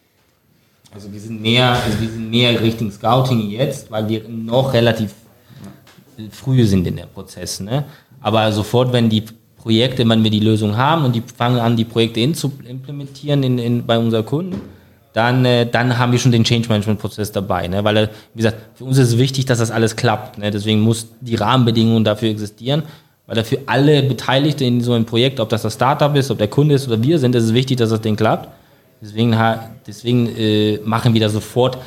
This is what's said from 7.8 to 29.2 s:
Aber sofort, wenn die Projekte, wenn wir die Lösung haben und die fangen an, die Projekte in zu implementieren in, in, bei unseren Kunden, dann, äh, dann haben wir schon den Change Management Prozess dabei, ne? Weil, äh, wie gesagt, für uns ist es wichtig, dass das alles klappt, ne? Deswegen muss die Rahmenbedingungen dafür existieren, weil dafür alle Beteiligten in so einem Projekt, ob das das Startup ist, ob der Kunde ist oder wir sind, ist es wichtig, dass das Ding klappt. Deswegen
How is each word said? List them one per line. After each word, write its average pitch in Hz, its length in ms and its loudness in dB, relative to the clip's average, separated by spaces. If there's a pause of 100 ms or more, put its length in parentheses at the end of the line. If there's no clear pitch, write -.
Aber 110 300 2
sofort, 120 420 0
wenn 117 160 2
die 110 140 2 (340)
Projekte, 117 500 0
wenn 113 160 4
wir 110 80 2
die 107 80 2
Lösung 107 380 2
haben 147 260 2
und 123 120 2
die 113 80 -2 (120)
fangen 123 240 0
an, 117 160 2
die 113 100 0
Projekte 113 360 -2
in 151 140 0
zu 139 180 -6 (140)
implementieren 139 760 -6
in, 127 140 0
in, 120 280 -2
bei 117 120 0
unseren 113 280 0
Kunden, 175 360 -6 (520)
dann, 123 300 2
äh, 120 260 2
dann 120 280 0
haben 123 160 2
wir 123 60 2
schon 123 120 4
den 117 140 4
Change 117 240 0
Management 104 280 0
Prozess 101 360 -8
dabei, 95 340 -4
ne? 98 160 -2
Weil, 107 140 2
äh, 107 100 2 (260)
wie - 40 -14
gesagt, 110 200 0 (180)
für 123 100 -18
uns 131 120 0
ist 127 120 6
es 117 80 2
wichtig, 131 280 0
dass 120 140 0
das 113 100 0
alles 110 280 0
klappt, 110 400 -2
ne? 104 140 -4
Deswegen 107 280 0
muss 113 280 0 (120)
die 117 160 -4
Rahmenbedingungen 113 720 2
dafür 107 240 0
existieren, 113 540 -4 (440)
weil 110 80 -8
dafür 113 300 -2
alle 139 380 4
Beteiligten 135 600 0
in 123 180 2
so 120 120 0
einem 113 100 2
Projekt, 120 380 0
ob 110 80 -2
das 107 140 -2
das 107 100 -4
Startup 143 420 0
ist, 135 160 0
ob 107 60 -2
der 107 100 0
Kunde 147 280 2
ist 131 120 -2
oder 113 160 0
wir 160 160 2
sind, 123 160 2
ist 117 80 2
es 113 100 2
wichtig, 127 240 0
dass 113 120 0
das 110 100 0
Ding 110 160 -2
klappt. 110 320 0 (540)
Deswegen 110 360 0